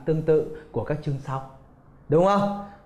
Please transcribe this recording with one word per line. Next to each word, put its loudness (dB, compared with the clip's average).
tương 2
tự 0
của -4
các -4
chương -4
sau, -8
đúng 6
không? 0